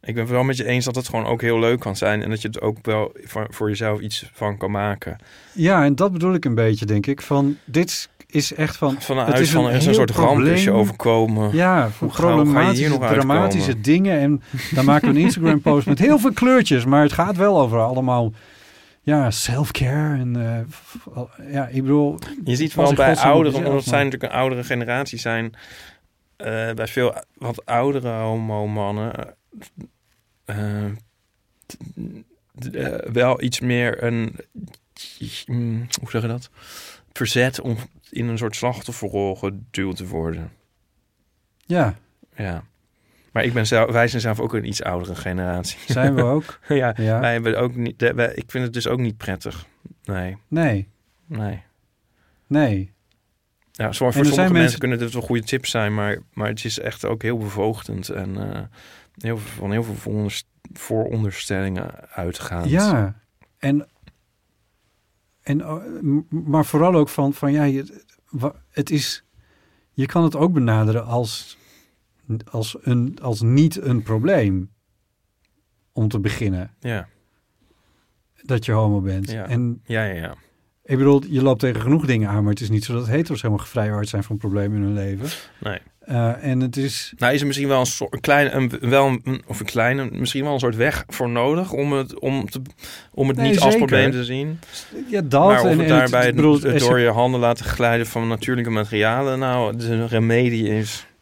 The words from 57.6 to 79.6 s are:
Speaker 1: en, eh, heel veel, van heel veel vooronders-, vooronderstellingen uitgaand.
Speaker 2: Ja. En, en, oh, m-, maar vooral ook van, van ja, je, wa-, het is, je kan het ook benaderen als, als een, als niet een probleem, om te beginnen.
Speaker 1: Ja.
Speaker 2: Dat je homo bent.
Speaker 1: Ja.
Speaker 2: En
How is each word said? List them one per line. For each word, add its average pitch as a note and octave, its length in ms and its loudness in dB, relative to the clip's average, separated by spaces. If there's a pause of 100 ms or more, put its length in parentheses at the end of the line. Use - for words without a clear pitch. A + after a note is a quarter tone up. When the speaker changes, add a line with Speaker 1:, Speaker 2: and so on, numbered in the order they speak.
Speaker 1:
en, G2 440 -8
eh, G#2 80 -8 (580)
heel A2+ 200 -6
veel, G#2+ 200 -14
van G2 120 -6
heel A2+ 120 -2
veel A2 120 -6
vooronders-, G#2 500 -6 (280)
vooronderstellingen G2 1400 -6
uitgaand. F2 600 -6
Speaker 2:
Ja. C#3+ 440 2 (440)
En, C#3+ 300 -2 (1500)
en, D3+ 260 -2
oh, D#3 140 -8 (200)
m-, D3+ 260 0
maar D#3 380 0
vooral E3+ 280 2
ook D3+ 140 4
van, C#3 240 -2
van C#3 200 -2
ja, D3+ 120 2
je, C3+ 380 -2 (280)
wa-, C#3 240 -4 (160)
het C#3+ 200 -4
is, - 340 -4 (680)
je C3+ 140 -2
kan E3+ 180 0
het D#3 120 0
ook E3 160 2
benaderen A2+ 540 2
als, A#2+ 520 -4 (920)
als A2+ 320 -6
een, B2 400 0
als A#2 180 -4
niet D3 420 4
een B2 200 0
probleem, A2 680 0 (1200)
om A2 160 0
te G#2 120 -2
beginnen. G2 500 -2 (100)
Speaker 1:
Ja. A2 280 -6 (1300)
Speaker 2:
Dat A#2+ 220 -2
je A#2+ 80 -2
homo G#2+ 280 2
bent. F#2+ 300 -4
Speaker 1:
Ja. A2 160 -8
Speaker 2:
En A#2+ 380 -2